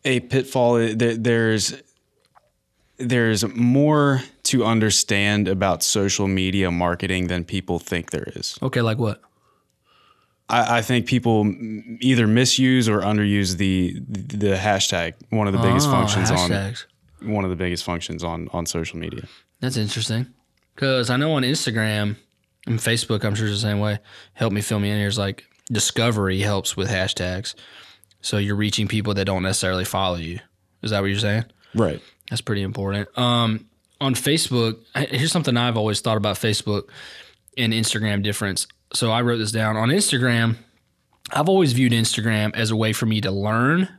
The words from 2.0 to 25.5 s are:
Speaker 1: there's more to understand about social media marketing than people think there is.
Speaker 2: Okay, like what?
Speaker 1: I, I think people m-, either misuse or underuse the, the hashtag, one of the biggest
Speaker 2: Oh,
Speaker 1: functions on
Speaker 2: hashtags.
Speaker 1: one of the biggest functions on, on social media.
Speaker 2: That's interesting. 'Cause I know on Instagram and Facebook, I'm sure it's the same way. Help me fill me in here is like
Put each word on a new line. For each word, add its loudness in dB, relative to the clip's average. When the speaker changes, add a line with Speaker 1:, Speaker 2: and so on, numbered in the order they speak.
Speaker 1:
there's 2
more 4
to 2
understand 2
about 2
social 0
media 0
marketing 0
than -2
people -4
think -6
there -6
is. -8
Speaker 2:
Okay, -2
like 0
what? -4
Speaker 1:
I, 4
I 2
think 0
people 2
m-, -4
either 4
misuse 4
or 2
underuse 0
the, 0
the -2
hashtag, 0
one 0
of 0
the 2
biggest 4
Speaker 2:
Oh, 2
Speaker 1:
functions 0
on 2
Speaker 2:
hashtags. -4
Speaker 1:
one -2
of -2
the -2
biggest -4
functions -6
on, -6
on -4
social -6
media. -10
Speaker 2:
That's -4
interesting. -2
'Cause 0
I 2
know 2
on 2
Instagram -2
and -2
Facebook, -2
I'm 0
sure -2
it's -2
the 0
same 0
way. -2
Help -2
me 0
fill -2
me 0
in -2
here 0
is -2
like -4